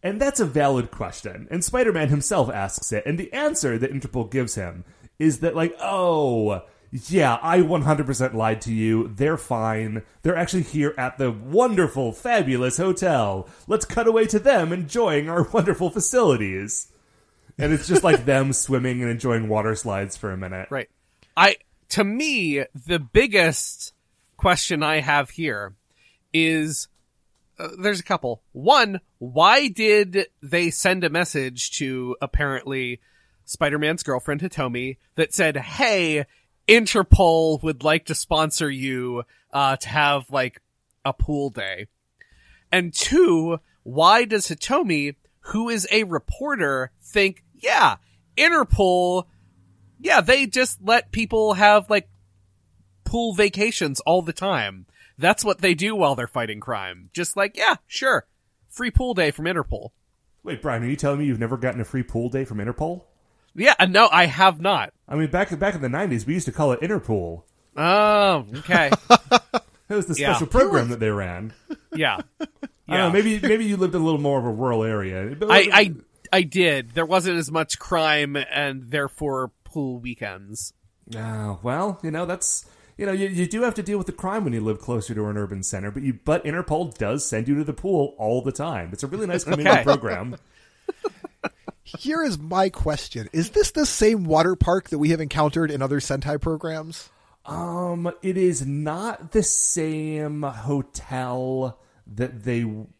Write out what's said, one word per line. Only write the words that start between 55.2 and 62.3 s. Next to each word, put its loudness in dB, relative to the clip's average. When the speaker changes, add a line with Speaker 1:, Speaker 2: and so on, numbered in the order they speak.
Speaker 2:
what 0
they 4
do -2
while 4
they're -6
fighting -6
crime. -8
Just -6
like, -2
yeah, 0
sure. -2
Free -6
pool 2
day 2
from -6
Interpol." -4
Speaker 1:
Wait, -10
Brian, -4
are -2
you 0
telling 0
me -2
you've 0
never -4
gotten -4
a -4
free -4
pool -4
day -4